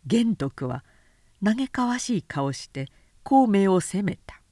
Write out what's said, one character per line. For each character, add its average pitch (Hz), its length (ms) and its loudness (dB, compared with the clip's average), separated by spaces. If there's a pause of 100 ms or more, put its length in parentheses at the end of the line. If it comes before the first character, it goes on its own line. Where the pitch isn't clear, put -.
玄 226 320 2
徳 139 320 -6
は 127 160 -8 (580)
嘆 226 260 0
か 247 180 -2
わ 247 120 -4
し 233 200 -4
い - 40 -4
顔 139 300 -4
し - 160 -14
て 135 200 -10 (340)
孔 269 240 6
明 196 260 4
を 180 80 4
責 196 240 -6
め - 220 -4
た。 - 260 -20